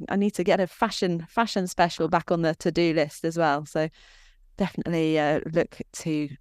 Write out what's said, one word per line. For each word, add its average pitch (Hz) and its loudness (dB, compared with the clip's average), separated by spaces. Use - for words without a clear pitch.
I - -2
need 202 2
to 175 -2
get 190 4
a 185 0
fashion, 175 -2
fashion 214 -2
special 170 0
back 170 0
on 170 2
the 160 2
to-do 165 2
list 151 -2
as 165 -2
well. 151 2
So 156 -2
definitely, 160 0
uh, 147 2
look 165 -2
to, 151 -4